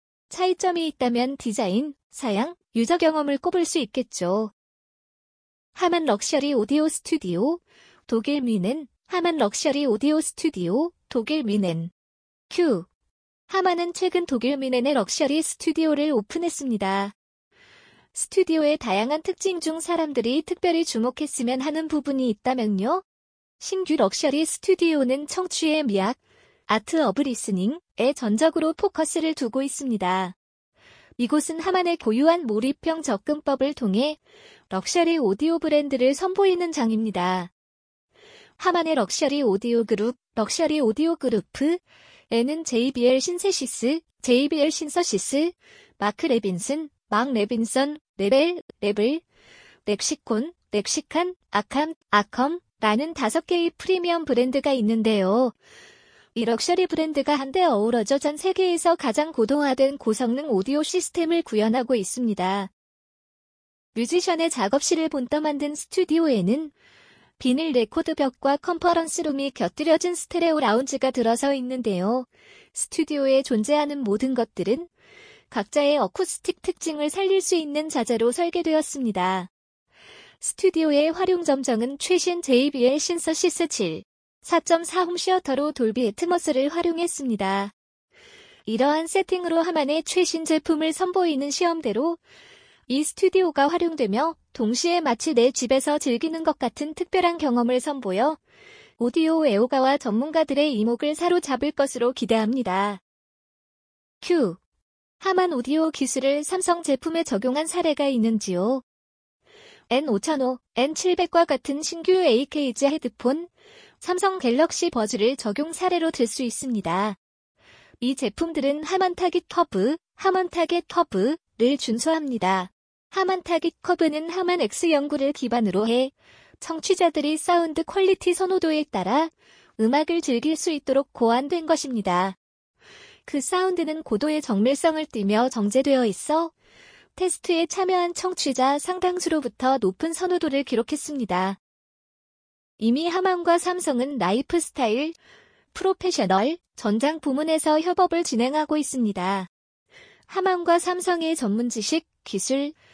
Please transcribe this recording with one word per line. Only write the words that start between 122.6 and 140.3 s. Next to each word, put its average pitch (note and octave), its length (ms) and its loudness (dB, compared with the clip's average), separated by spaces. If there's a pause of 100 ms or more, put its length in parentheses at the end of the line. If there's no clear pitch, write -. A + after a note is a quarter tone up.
하만 F#4 320 0
타깃 E4+ 400 -2
커브는 D#4+ 480 0
하만 F4+ 320 0
엑스 D4+ 300 0
연구를 C#4+ 420 0
기반으로 A3 540 0
해 B3+ 240 0 (480)
청취자들이 D#4+ 800 0
사운드 E4 460 0
퀄리티 F#4+ 500 2
선호도에 E4+ 520 0
따라 A3+ 440 0 (500)
음악을 D4 420 2
즐길 C#4 340 0
수 - 160 -4
있도록 C#4 400 0
고안된 C4+ 540 0
것입니다. G3 720 0 (880)
그 C#4+ 160 -2
사운드는 E4+ 640 -2
고도의 D4+ 400 -2
정밀성을 C#4 640 2
띠며 G#3+ 420 0
정제되어 B3+ 560 2
있어 D#4 460 -2 (640)
테스트에 F4 500 0
참여한 F4+ 480 0
청취자 C#4+ 640 0
상당수로부터 D#4+ 1000 -2
높은 A#3 340 -2
선호도를 E4 500 -2